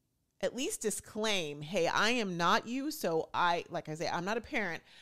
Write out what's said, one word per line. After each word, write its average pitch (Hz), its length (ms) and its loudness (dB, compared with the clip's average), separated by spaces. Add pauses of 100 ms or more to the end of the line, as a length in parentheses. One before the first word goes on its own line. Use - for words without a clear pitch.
(420)
at 190 140 0
least 294 260 -4
disclaim, 196 800 -2
'Hey, 165 260 2
I 196 220 4
am 220 260 0
not 175 320 2
you.' 269 240 -4
So - 420 0
I, 170 360 4
like 160 180 -6
I 156 80 -6
say, 160 140 -2
"I'm 170 160 -2
not 208 100 0
a 240 60 -2
parent, 202 420 -4 (180)